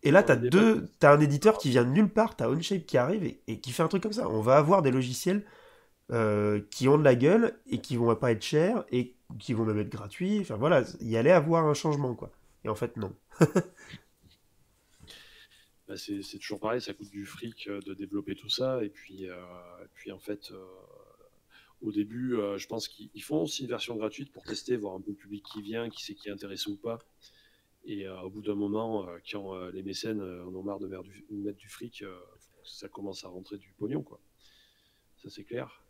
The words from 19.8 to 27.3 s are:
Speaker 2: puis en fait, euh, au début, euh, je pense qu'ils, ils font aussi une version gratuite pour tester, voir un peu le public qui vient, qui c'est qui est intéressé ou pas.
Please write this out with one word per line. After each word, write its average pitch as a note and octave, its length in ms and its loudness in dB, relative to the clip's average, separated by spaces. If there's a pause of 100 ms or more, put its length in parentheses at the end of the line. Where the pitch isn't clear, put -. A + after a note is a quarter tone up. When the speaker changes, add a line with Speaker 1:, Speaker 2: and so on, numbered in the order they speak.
Speaker 2:
puis - 180 -16
en F#2 60 -14
fait, G#2 340 -12
euh, F#2+ 120 -18 (1160)
au G#2+ 100 -6
début, A#2 440 -2
euh, G2+ 200 -2
je G2 100 -10
pense A2 220 -8
qu'ils, - 260 -18
ils G#2+ 80 -16
font D3+ 200 -2
aussi D3 220 -6
une B2 40 -10
version A#2+ 280 -8
gratuite A2 360 -8
pour - 120 -20
tester, G#2+ 320 -6
voir G2+ 180 -6
un F#2 60 -12
peu G2 100 -12
le G2+ 60 -10
public G2+ 280 -16
qui - 160 -14
vient, A2+ 300 -8
qui - 120 -16
c'est G#2 120 -14
qui - 140 -16
est G2+ 40 -10
intéressé G2 380 -10
ou G2+ 60 -8
pas. A#2 220 -8 (840)